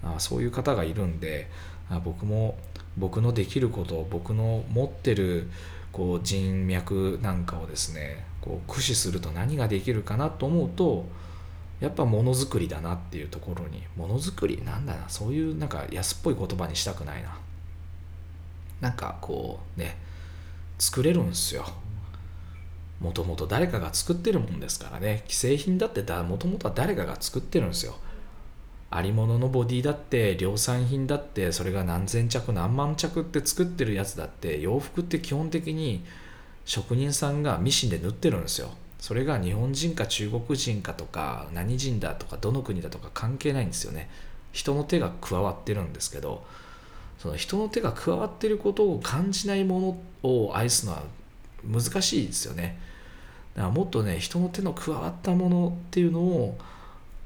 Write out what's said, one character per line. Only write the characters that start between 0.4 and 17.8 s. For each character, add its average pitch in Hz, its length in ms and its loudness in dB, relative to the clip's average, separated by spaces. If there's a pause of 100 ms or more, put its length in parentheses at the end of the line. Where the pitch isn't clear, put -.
い 120 60 2
う 120 40 0
方 139 240 2
が 92 80 2
い 82 100 0
る 104 120 0
ん 82 140 0
で、 78 300 -4 (400)
あ、 87 100 0
僕 87 260 -4
も、 110 320 0 (400)
僕 92 240 2
の 117 120 6
で 107 120 2
き - 140 0
る 123 100 4
こ 92 160 -2
と、 80 240 -2
僕 98 240 -2
の 113 360 2
持 120 160 4
っ 135 40 -2
て - 260 2
る、 90 340 2 (420)
こ 90 240 0
う、 85 80 2
人 95 440 2
脈 95 540 2
な 104 100 2
ん 87 140 2
か 85 140 -4
を 80 80 -6
で 76 80 -8
す 80 180 -2
ね、 73 320 -6 (160)
こ - 220 -4
う、 - 40 -8
駆 131 140 -2
使 127 140 2
す 95 160 2
る 92 80 2
と 85 120 -4
何 110 260 0
が 120 100 4
で 101 120 4
き 127 120 0
る 107 120 2
か 104 140 -2
な 147 120 2
と - 160 -2
思 156 200 4
う - 40 0
と、 147 360 4 (760)
や 139 100 0
っ - 40 -8
ぱ 147 120 2
も 110 160 6
の 127 140 6
づ 135 120 4
く 120 120 2
り 85 80 0
だ 76 120 -4
な 82 140 -2
っ 87 40 -2
て 85 200 -8
い 76 60 -6
う 78 40 -6
と 85 120 -8
こ 87 160 -6
ろ 85 120 -6
に、 - 160 -8 (120)
も 85 120 -4
の 113 120 2
づ 160 140 -2
く - 140 0
り、 - 160 0
な - 140 -2
ん 139 80 -2
だ 101 100 -2
な、 85 140 -8
そ 104 200 -4
う 131 40 0
い 160 180 2
う 156 60 -2
な 156 80 0
ん - 40 -2
か 71 200 -4
安 - 300 -2
っ - 20 -6
ぽ 131 100 4
い 127 40 4
言 95 120 -2
葉 90 200 0
に 80 80 -2
し - 80 2
た 98 100 0
く 85 120 -6
な 73 120 -6
い - 60 -6
な。 - 160 -8 (1400)